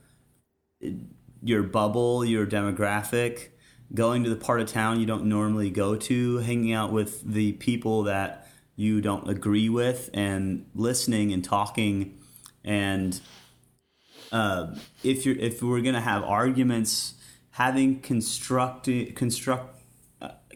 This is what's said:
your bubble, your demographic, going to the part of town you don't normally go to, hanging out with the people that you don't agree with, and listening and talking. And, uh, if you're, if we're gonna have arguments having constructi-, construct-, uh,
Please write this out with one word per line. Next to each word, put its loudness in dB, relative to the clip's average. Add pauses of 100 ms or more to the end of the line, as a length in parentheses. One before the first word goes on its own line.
(1400)
your 2
bubble, 2
your 2
demographic, -2 (440)
going 2
to 0
the 0
part 0
of -2
town 0
you 0
don't -2
normally 2
go 0
to, 0
hanging 0
out -2
with -2
the 0
people 0
that -2 (280)
you 2
don't -2
agree 2
with, 0
and -2
listening 0
and -2
talking. -2 (460)
And, -2 (1120)
uh, -2 (280)
if 2
you're, 4
if -2
we're 0
gonna 2
have 0
arguments 2 (440)
having 4
constructi-, -2
construct-, -4 (460)
uh, -12 (240)